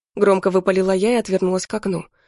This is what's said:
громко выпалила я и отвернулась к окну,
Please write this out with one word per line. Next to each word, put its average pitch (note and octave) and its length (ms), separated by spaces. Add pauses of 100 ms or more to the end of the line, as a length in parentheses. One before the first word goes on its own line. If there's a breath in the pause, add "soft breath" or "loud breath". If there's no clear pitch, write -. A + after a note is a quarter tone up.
(160)
громко G3 340
выпалила F#3+ 420
я G3 200
и A#3 80
отвернулась F#3 460
к - 80
окну, G3 300 (240)